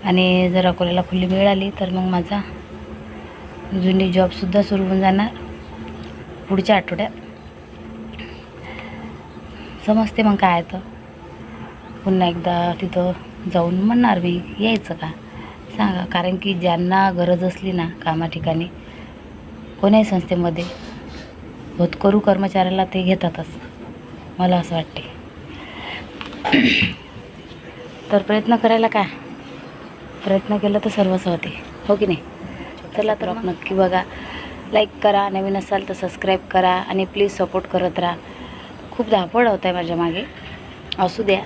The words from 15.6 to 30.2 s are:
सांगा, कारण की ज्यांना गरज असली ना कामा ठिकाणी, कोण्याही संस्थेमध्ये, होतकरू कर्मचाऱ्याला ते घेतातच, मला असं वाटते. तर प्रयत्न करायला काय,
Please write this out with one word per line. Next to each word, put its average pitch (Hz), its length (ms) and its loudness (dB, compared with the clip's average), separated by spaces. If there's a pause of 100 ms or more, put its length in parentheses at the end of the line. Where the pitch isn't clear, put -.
सांगा, 190 280 2
कारण 180 320 0
की 190 180 0
ज्यांना 180 560 4
गरज 175 340 2
असली 190 280 -2
ना 170 140 0
कामा 165 400 -2
ठिकाणी, 165 400 -2 (1120)
कोण्याही 208 240 8
संस्थेमध्ये, 175 600 0 (1120)
होतकरू 196 400 4
कर्मचाऱ्याला 190 680 4
ते 185 180 0
घेतातच, 180 440 2 (920)
मला 180 180 4
असं 170 180 0
वाटते. - 360 -6 (3000)
तर 202 60 6
प्रयत्न 214 380 4
करायला 226 320 4
काय, 214 160 2 (1200)